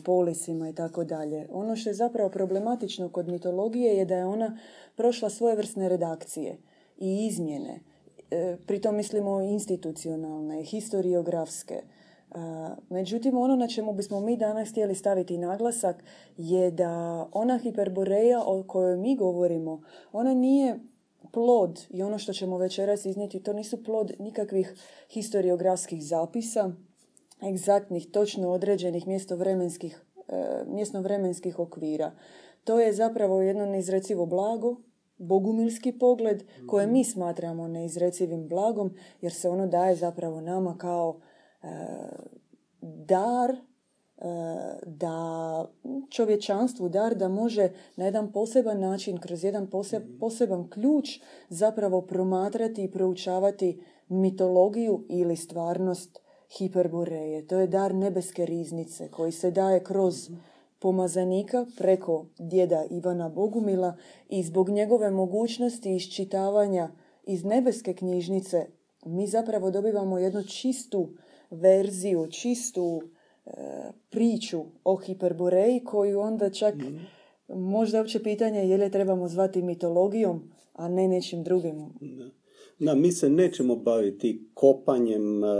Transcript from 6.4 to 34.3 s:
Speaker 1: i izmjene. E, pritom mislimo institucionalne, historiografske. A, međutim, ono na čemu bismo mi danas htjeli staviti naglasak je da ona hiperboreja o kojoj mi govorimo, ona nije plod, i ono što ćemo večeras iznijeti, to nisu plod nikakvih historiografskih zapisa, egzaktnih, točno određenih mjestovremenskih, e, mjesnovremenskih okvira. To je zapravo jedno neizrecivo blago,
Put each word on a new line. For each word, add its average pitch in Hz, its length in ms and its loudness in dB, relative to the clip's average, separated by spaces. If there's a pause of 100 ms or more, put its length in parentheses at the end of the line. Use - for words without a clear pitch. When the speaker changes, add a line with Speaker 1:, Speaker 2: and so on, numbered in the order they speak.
Speaker 1:
i 190 300 -2
izmjene. 165 520 -6 (520)
E, 175 260 -2 (100)
pritom 202 280 0
mislimo 202 460 -2
institucionalne, 160 1200 -4
historiografske. 175 1200 -4 (500)
A, 160 440 -10 (140)
međutim, 226 480 0
ono 254 180 4
na 247 120 2
čemu 214 260 -4
bismo 196 260 -4
mi 226 180 0
danas 214 320 -2
htjeli 208 260 0
staviti 185 420 0
naglasak 190 640 -2 (340)
je 180 340 2
da 170 200 0 (420)
ona 240 240 2
hiperboreja 202 880 2
o 190 180 0
kojoj 185 340 2
mi 233 180 0
govorimo, 170 680 0 (300)
ona 247 220 0
nije 254 460 4 (520)
plod, 233 580 2
i 190 140 -6
ono 208 140 -4
što 202 160 -6
ćemo 185 240 -4
večeras 196 480 0
iznijeti, 196 340 -6
to 208 140 -4
nisu 214 300 -8
plod 220 360 -2
nikakvih 202 540 -4 (380)
historiografskih 180 920 0
zapisa, 185 640 -2 (760)
egzaktnih, 196 640 0
točno 202 400 0
određenih 180 560 0
mjestovremenskih, 185 1000 -4 (220)
e, - 160 -4 (240)
mjesnovremenskih 190 920 -4
okvira. 160 520 -4 (520)
To 226 160 4
je 220 140 4
zapravo 208 480 2
jedno 196 240 2
neizrecivo 190 600 -2
blago, 214 500 0 (420)